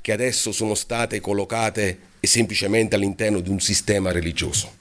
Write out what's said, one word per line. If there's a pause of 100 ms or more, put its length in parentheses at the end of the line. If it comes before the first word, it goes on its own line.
che
adesso
sono
state
collocate (220)
semplicemente
all'interno
di
un
sistema
religioso